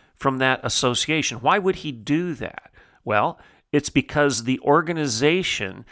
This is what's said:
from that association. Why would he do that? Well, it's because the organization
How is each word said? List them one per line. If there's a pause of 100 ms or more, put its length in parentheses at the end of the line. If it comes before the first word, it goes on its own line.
(160)
from
that
association.
Why
would
he
do
that? (320)
Well, (320)
it's
because
the
organization